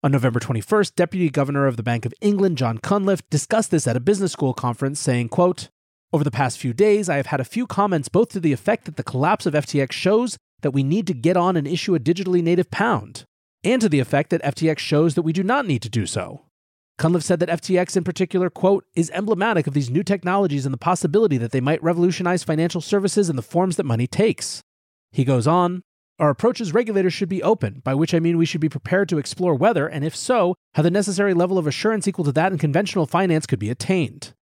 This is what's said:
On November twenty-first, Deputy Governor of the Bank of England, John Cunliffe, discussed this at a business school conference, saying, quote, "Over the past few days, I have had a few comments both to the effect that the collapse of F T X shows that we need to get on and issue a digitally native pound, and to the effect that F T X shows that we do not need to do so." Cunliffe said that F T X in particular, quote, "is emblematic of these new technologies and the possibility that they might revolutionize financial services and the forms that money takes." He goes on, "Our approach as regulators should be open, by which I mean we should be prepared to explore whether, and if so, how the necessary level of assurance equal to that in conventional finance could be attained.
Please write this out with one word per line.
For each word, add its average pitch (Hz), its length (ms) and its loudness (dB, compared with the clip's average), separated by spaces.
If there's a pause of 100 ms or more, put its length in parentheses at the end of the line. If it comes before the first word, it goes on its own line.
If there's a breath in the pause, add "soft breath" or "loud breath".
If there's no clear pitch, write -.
On 139 120 0
November 123 260 2
twenty-first, 143 560 0
Deputy 175 340 0
Governor 139 380 0
of 127 100 0
the 117 60 0
Bank 120 240 -2
of 113 140 -6
England, 196 360 2
John 117 220 -2
Cunliffe, 196 520 0
discussed 220 420 0
this 156 160 2
at 117 80 0
a 123 40 0
business 190 300 0
school 131 240 -2
conference, 135 460 -4
saying, 120 280 0
quote, - 420 0 (420)
"Over 151 100 2
the 143 80 0
past 120 280 -2
few 123 140 -4
days, 202 360 2
I 151 80 0
have 135 100 -2
had 139 140 -4
a 127 40 -4
few 240 220 -6
comments 190 420 0
both 226 200 2
to 208 100 -8
the 165 140 0
effect 208 320 -2
that 156 120 -12
the - 60 -8
collapse 143 420 0
of 151 120 0
F 147 100 0
T 143 140 0
X 135 160 -4
shows 214 420 0 (220)
that 147 100 -2
we 135 140 0
need 170 240 0
to 180 60 -2
get 165 220 2
on 180 200 2
and 143 100 0
issue 175 300 -2
a 143 40 0
digitally 180 440 0
native 170 260 2
pound, 196 540 -2 (400)
and 233 180 2
to 214 60 4
the 151 100 2
effect 139 320 0
that 175 140 0
F 165 100 -2
T 160 160 0
X 147 100 -4
shows 156 360 2
that 175 60 0
we 160 100 0
do 185 100 -2
not 247 240 0
need 135 160 0
to 107 80 -10
do 107 160 -2
so." - 360 -8 (540)
Cunliffe 165 280 2
said 175 160 2
that 175 100 0
F 165 100 -2
T 185 160 0
X 180 200 0
in 180 80 0
particular, 180 460 -2
quote, 190 340 2 (100)
"is 165 160 0
emblematic 196 560 0
of 135 80 -6
these 139 160 0
new 151 140 0
technologies 180 600 0
and 135 80 -2
the 123 60 -6
possibility 175 600 2
that 117 120 -4
they 135 100 0
might 135 220 0
revolutionize 175 600 0
financial 165 360 -2
services 202 480 0
and 170 80 -2
the - 60 -4
forms 180 320 0
that 185 100 -2
money 120 220 0
takes." - 560 -2 (480)
He 135 140 0
goes 123 240 2
on, 180 340 2 (360)
"Our 151 120 2
approach 226 300 0
as 180 140 -6
regulators 202 380 2
should 180 160 -4
be 185 160 -4
open, 131 400 0
by 135 100 -2
which 156 180 0
I 175 60 4
mean 170 180 2
we 165 100 2
should 156 140 -4
be 156 80 0
prepared 180 420 -2
to 165 80 0
explore 175 360 -2
whether, 160 320 2
and 147 180 -6
if 156 120 -6
so, 190 400 0 (180)
how 156 80 2
the 170 80 4
necessary 196 420 0
level 180 260 2
of 151 100 0
assurance 208 400 0
equal 180 160 -4
to 143 80 0
that 160 180 2
in 175 80 -4
conventional 160 480 0
finance 170 400 0
could 104 140 -6
be 107 100 -4
attained. 131 720 -4